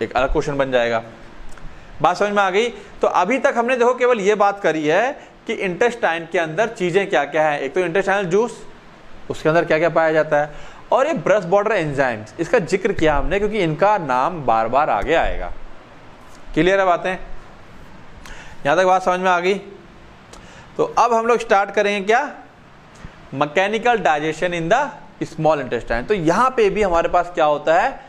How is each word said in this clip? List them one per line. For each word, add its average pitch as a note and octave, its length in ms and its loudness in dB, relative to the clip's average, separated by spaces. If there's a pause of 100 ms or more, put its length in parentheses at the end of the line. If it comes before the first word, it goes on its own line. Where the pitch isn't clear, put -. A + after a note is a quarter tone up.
एक A2+ 120 -4
अलग C3 180 2
question D3 260 0
बन C3+ 140 0
जाएगा। A#2 320 2 (960)
बात F3 160 2
समझ G3+ 140 0
में G3+ 120 4
आ F#3+ 60 2
गई? G#3+ 180 2 (340)
तो G#3 60 4
अभी F#3 320 2
तक B3+ 180 2
हमने A#3+ 200 0
देखो A#3+ 160 4
केवल B3 260 2
ये G3 160 2
बात G3+ 240 2
करी D#3 280 0
है A3+ 320 0 (280)
कि - 60 -4
इंटेस्टाइन F3+ 800 -2
के F#3 80 0
अंदर E3 280 0
चीजें F#3 420 0
क्या D3+ 160 2
क्या D3+ 240 2
हैं। D3 100 -2
एक C3+ 140 -4
तो F3+ 60 0
इंटेस्टाइनल F#3+ 460 0
जूस, G#3+ 420 -2 (600)
उसके D#3 200 -2
अंदर D#3+ 160 4
क्या D#3 140 2
क्या E3 100 2
पाया D#3+ 220 2
जाता D3+ 300 2
है, D3 100 -6 (400)
और B3+ 160 4
ये D#4+ 60 -2
ब्रश F#3 300 2
बॉर्डर G3+ 280 2
एंजाइम्स, C3+ 680 -2
इसका G3 200 2
जिक्र F#3+ 340 0
किया D3+ 240 2
हमने C#3+ 220 0
क्योंकि G#3 200 -2
इनका F3+ 380 2
नाम C#3+ 480 -2
बार A2+ 220 2
बार C#3+ 220 2
आगे A#2 260 0
आएगा। F#2 360 0 (1040)
क्लियर F#3 260 2
है F#3+ 60 2
बातें? F3 260 0 (1500)
यहाँ D3 120 2
तक F#3+ 60 4
बात F#3 200 4
समझ F3+ 160 0
में F#3 120 0
आ F3 80 2
गई? F#3 140 0 (1200)
तो D3+ 60 0
अब A#3 300 2
हम A3+ 120 2
लोग A#3 140 2
स्टार्ट G3+ 320 0
करेंगे G3+ 360 0
क्या, B3 240 2 (1000)
मैकेनिकल F#3+ 640 0
डाइजेशन D#3+ 500 -2
in E3+ 260 -2
the C#4 140 0 (480)
small D#3 260 2
intestine। A#2+ 460 -4
तो G#3+ 60 0
यहाँ G3 360 2
पे A3+ 200 2
भी F#3+ 120 -2
हमारे E3+ 280 2
पास F3 260 0
क्या D#3+ 100 2
होता D3+ 360 2
है, C4 280 -2